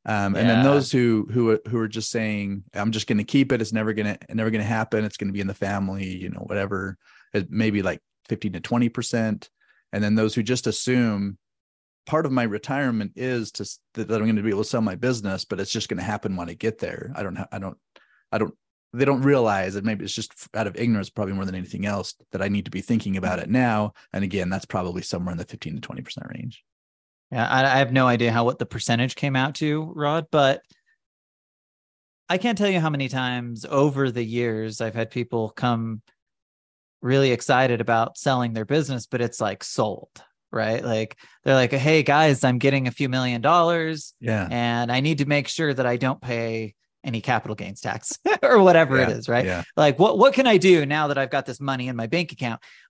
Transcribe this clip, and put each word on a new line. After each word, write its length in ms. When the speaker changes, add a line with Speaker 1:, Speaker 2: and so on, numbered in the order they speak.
Speaker 1:
Um, 300
and 140
then 100
Speaker 2:
Yeah. 40
Speaker 1:
those 280
who, 380
who, 380
who 120
are 100
just 200
saying, 540
"I'm 180
just 160
gonna 180
keep 260
it. 100
It's 120
never 180
gonna, 260
never 200
gonna 140
happen. 400
It's 140
gonna 160
be 80
in 60
the 60
family," 540
you 220
know, 160
whatever. 520
It 180
may 180
be, 120
like, 180
fifteen 240
to 80
twenty 260
percent. 640
And 80
then 120
those 200
who 80
just 240
assume 680
part 200
of 80
my 100
retirement 720
is 380
to 100
s-, 160
that, 160
that 120
I'm 60
gonna 160
be 60
able 140
to 60
sell 120
my 140
business, 500
but 160
it's 100
just 160
gonna 160
happen 320
when 140
I 40
get 260
there. 360
I 80
don't 140
ha-, 120
I 100
don't, 180
I 40
don't, 160
they 140
don't 160
realize 540
that 100
maybe 180
it's 100
just 200
f-, 200
out 140
of 80
ignorance, 340
probably 240
more 120
than 100
anything 300
else, 280
that 80
I 80
need 160
to 60
be 100
thinking 340
about 240
it 100
now. 440
And 140
again, 240
that's 160
probably 360
somewhere 300
in 60
the 80
fifteen 300
to 60
twenty 200
percent 340
range. 260
Speaker 2:
Yeah, 160
I, 160
I 140
have 160
no 120
idea 280
how, 100
what 160
the 60
percentage 500
came 220
out 180
to, 400
Rod, 340
but 320
I 100
can't 200
tell 120
you 120
how 80
many 180
times 600
over 420
the 120
years 580
I've 140
had 160
people 400
come 500
really 300
excited 500
about 360
selling 360
their 120
business, 400
but 160
it's, 180
like, 240
sold, 460
right? 320
Like, 340
they're 100
like, 180
"Hey, 300
guys, 420
I'm 140
getting 300
a 40
few 180
million 320
dollars, 760
Speaker 1:
Yeah. 300
Speaker 2:
and 420
I 100
need 180
to 60
make 220
sure 240
that 140
I 120
don't 220
pay 540
any 180
capital 340
gains 260
tax," 440
<laughs> 160
or 220
whatever 340
it 120
Speaker 1:
Yeah, 60
Speaker 2:
is, 140
right? 160
Speaker 1:
yeah. 180
Speaker 2:
Like, 220
"What, 180
what 160
can 140
I 100
do 300
now 220
that 100
I've 100
got 160
this 160
money 280
in 60
my 120
bank 240
account?" 280